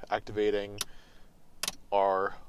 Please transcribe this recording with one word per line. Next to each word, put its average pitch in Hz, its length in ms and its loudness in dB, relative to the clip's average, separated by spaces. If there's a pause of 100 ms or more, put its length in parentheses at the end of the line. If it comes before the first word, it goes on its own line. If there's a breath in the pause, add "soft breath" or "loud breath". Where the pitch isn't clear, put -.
(100)
activating 104 680 0 (1120 soft breath)
our 98 440 4 (140)